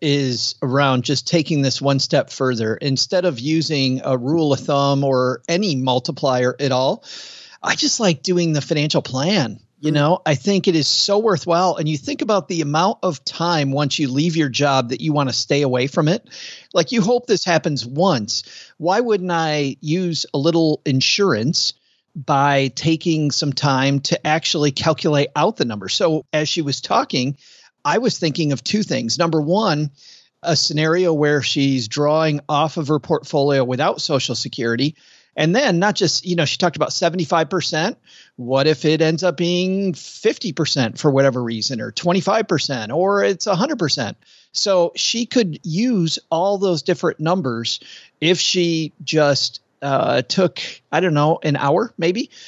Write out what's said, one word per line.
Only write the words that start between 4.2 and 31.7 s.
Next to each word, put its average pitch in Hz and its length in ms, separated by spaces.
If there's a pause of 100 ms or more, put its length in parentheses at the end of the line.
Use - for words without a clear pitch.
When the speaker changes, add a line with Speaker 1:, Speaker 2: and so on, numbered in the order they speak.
Speaker 1:
of 139 80
thumb 139 460
or 127 420
any 180 300
multiplier 127 840
at 135 140
all, 135 320 (580)
I - 120
just - 260
like 175 200
doing 175 300
the 147 80
financial 151 420
plan. 135 600 (180)
You 151 120
Speaker 2:
Mm. 147 40
Speaker 1:
know, 147 300
I 151 100
think 196 320
it 175 80
is 147 140
so - 300
worthwhile. 180 580
And 151 100
you 156 100
think 277 240
about 214 280
the 170 100
amount 156 440
of 165 200
time 160 480
once 143 260
you 143 120
leave 156 260
your 151 140
job 131 400
that - 100
you 156 140
wanna 139 200
stay - 280
away 127 260
from 151 220
it. 208 180 (460)
Like, 170 180
you 233 100
hope 240 260
this 202 180
happens 151 400
once. 139 580 (340)
Why 175 220
wouldn't 202 320
I 151 480
use 165 540
a 151 40
little 156 480
insurance 135 880 (400)
by 139 640
taking 156 560
some 143 220
time 139 480
to - 260
actually 151 440
calculate 147 640
out 196 180
the 139 100
numbers? 117 280
So 160 400
as 156 160
she 170 120
was 139 200
talking, 139 560 (460)
I 147 140
was 233 220
thinking 151 320
of 135 120
two 208 200
things. 120 340
Number 165 240
one, 156 480 (540)
a 147 120
scenario 160 580
where 147 280
she's 135 460